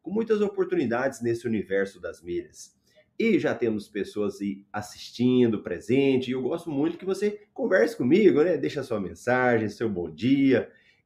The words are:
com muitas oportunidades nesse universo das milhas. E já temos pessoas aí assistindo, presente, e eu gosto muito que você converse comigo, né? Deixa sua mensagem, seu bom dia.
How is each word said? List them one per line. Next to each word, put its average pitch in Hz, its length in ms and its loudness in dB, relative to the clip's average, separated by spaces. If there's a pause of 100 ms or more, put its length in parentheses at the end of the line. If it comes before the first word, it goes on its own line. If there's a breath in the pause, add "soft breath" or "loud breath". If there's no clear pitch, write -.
com - 80 -12
muitas 214 300 0
oportunidades 143 800 -2
nesse 117 240 -2
universo 98 540 -2
das 85 200 -12
milhas. - 560 -10 (440 soft breath)
E 220 160 4
já 135 160 0
temos 107 360 -2
pessoas 101 520 -6
aí 101 320 -6
assistindo, 117 880 0
presente, 127 680 0
e 127 60 -4
eu 131 60 -4
gosto 165 300 -6
muito 151 260 -2
que - 80 -16
você 190 360 -4 (120 loud breath)
converse 220 440 2
comigo, 151 480 6
né? 175 120 0
Deixa 143 280 -6
sua 107 160 -4
mensagem, 113 680 0
seu 110 220 -4
bom 87 180 -6
dia. 123 600 2 (360 soft breath)